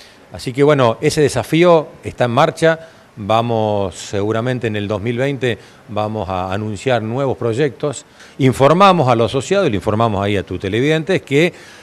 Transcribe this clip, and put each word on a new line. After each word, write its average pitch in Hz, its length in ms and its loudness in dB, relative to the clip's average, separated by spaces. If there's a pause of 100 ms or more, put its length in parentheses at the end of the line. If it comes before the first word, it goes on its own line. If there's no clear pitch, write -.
(320)
Así 120 220 -10
que, 139 100 0
bueno, 135 380 4
ese 113 200 0
desafío 156 680 2 (160)
está - 220 -4
en 120 60 -2
marcha. 160 480 2 (360)
Vamos, 110 760 0
seguramente 110 720 -4
en 107 100 -4
el 101 120 -4
dos 104 120 -4
mil 117 200 -4
veinte 127 400 -4 (280)
vamos 107 420 -6
a 92 220 -4
anunciar 107 520 -4
nuevos 120 340 -4
proyectos. 123 680 -4 (320)
Informamos 147 680 4
a 123 80 4
los 110 160 2
asociados, 180 360 0
y - 20 0
le 104 60 0
informamos 104 480 0
ahí 104 120 0
a 95 60 0
tu 90 160 -8
televidente, 143 640 -2
que 156 320 0 (300)